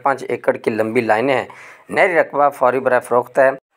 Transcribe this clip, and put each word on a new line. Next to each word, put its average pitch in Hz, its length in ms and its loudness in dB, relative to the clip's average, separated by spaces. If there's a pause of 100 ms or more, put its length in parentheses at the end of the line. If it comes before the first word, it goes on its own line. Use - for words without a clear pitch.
पाँच 139 180 -2
एकड़ 120 340 -2
की 117 140 -4
लंबी 110 300 -2
लाइनें 113 340 0
हैं। 110 140 -4 (420)
नहरी 180 240 0
रकबा 143 340 0
फौरी 131 320 0
बराह 123 200 0
फ़रोख्त 120 380 -2
है। 135 200 2 (180)